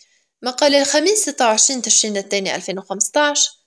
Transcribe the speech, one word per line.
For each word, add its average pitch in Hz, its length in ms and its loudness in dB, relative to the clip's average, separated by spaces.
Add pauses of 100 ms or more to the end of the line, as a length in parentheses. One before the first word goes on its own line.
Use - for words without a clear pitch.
(420)
مقال 254 320 2
الخميس 302 480 2
ستة 269 240 0
وعشرين 220 360 2
تشرين 214 340 0
الثاني 196 380 -4
ألفين 185 240 -8
وخمستاش 285 720 -2 (160)